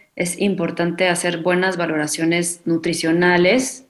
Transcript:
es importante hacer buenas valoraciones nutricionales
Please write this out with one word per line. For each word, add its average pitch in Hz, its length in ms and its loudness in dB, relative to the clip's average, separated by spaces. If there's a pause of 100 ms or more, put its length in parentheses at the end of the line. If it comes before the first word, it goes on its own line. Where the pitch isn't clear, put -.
(180)
es 175 240 -4
importante 170 640 -2
hacer 175 340 -2
buenas 180 360 0
valoraciones 165 880 -2
nutricionales 175 1200 2